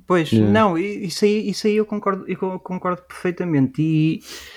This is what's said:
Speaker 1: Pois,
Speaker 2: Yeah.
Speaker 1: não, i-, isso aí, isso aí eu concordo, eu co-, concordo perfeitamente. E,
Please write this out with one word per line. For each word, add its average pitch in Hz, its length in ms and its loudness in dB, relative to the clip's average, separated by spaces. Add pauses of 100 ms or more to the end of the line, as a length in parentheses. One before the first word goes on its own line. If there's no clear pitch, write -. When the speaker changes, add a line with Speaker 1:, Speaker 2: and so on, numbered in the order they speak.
Speaker 1:
Pois, 165 260 2
Speaker 2:
Yeah. 113 200 4
Speaker 1:
não, 202 260 4
i-, 202 280 -4
isso 170 180 -2
aí, 208 240 2
isso 196 180 -4
aí 214 100 2
eu 214 100 2
concordo, 202 400 -4
eu 185 100 -6
co-, 185 220 -6
concordo 180 440 -6
perfeitamente. 165 800 -2
E, 156 400 2 (340)